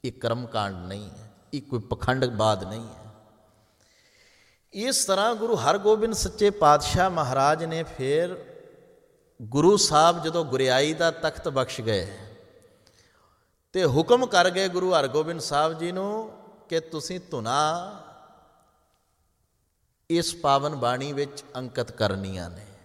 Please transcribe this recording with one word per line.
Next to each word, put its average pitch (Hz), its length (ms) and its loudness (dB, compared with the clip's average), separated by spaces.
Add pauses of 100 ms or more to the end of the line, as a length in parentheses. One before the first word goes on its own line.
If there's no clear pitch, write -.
ਇਹ 120 80 -6
ਕਰਮ 120 340 -4
ਕਾਂਡ 98 400 -6
ਨਹੀਂ 101 240 -12
ਹੈ, - 220 -20 (220)
ਇਹ 139 80 -6
ਕੋਈ - 160 -6
ਪਖੰਡਬਾਦ 110 840 0
ਨਹੀਂ 110 240 -12
ਹੈ। - 260 -20 (1600)
ਇਸ 247 320 -2
ਤਰ੍ਹਾਂ 202 300 2
ਗੁਰੂ 226 200 0
ਹਰਗੋਬਿੰਦ 208 600 2
ਸੱਚੇ 202 360 0
ਪਾਤਸ਼ਾਹ 180 600 4
ਮਹਾਰਾਜ 147 540 0
ਨੇ 165 180 -4
ਫਿਰ 160 640 -2 (1000)
ਗੁਰੂ 147 340 6
ਸਾਹਿਬ 165 460 4
ਜਦੋਂ 160 220 -2
ਗੁਰਿਆਈ 131 500 2
ਦਾ 165 160 2
ਤਖਤ 160 380 -6
ਬਖਸ਼ 131 320 -2
ਗਏ 104 380 -2 (1500)
ਤੇ 185 120 0
ਹੁਕਮ 165 420 4
ਕਰ 185 240 4
ਗਏ 190 180 0
ਗੁਰੂ 180 260 0
ਹਰਗੋਬਿੰਦ 156 460 2
ਸਾਹਿਬ 156 380 0
ਜੀ 170 140 -4
ਨੂੰ 208 400 -6 (360)
ਕਿ 165 120 -2
ਤੁਸੀਂ 165 400 -10 (100)
ਧੁਨਾ 151 640 -2 (2250)
ਇਸ 170 260 0
ਪਾਵਨ 143 380 0
ਬਾਣੀ 127 380 -2
ਵਿੱਚ 143 320 -8 (120)
ਅੰਕਿਤ 127 360 -8
ਕਰਨੀਆਂ 95 580 -4
ਨੇ। 90 160 -18 (180)